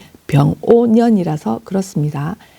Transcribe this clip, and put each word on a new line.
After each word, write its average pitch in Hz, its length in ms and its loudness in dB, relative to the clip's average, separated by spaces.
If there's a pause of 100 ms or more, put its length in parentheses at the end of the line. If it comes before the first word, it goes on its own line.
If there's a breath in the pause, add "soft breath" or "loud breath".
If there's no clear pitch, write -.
(260 loud breath)
병오년이라서 220 1400 0
그렇습니다. 151 720 -4 (220 soft breath)